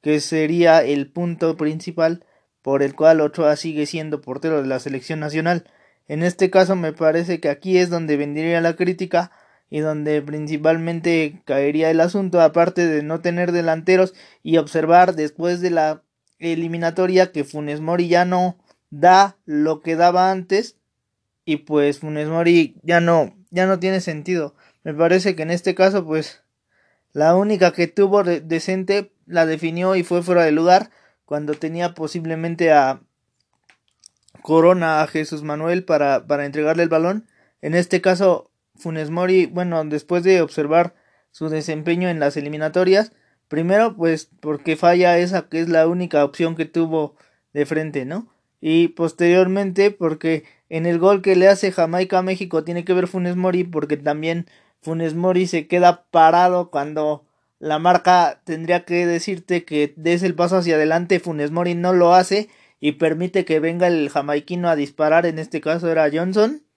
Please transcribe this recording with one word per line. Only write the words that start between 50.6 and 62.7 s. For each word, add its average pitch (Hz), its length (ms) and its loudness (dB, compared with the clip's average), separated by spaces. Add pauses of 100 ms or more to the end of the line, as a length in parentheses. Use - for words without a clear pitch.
en 160 180 -4
el 170 120 0
gol 190 240 4
que 190 140 2
le 185 100 6
hace 196 240 4
Jamaica 180 480 0
a 180 40 0
México 185 420 -4
tiene 170 200 -6
que 185 100 0
ver 180 120 0
Funes 180 300 -4
Mori 180 260 0
porque 151 340 -4
también 156 500 -4 (360)
Funes 165 320 -6
Mori 180 320 0
se 165 220 -4
queda 175 420 2
parado 175 600 4
cuando 151 540 -4 (340)
la 151 200 -4
marca 175 680 2
tendría 170 400 -4
que 175 220 -2
decirte 170 580 -4
que 147 320 -2
des 170 260 0
el 185 120 -2
paso 175 240 0
hacia 170 160 0
adelante. 170 460 0
Funes 151 320 -6
Mori 175 220 -2
no 175 180 0
lo 175 220 6
hace 196 340 2 (320)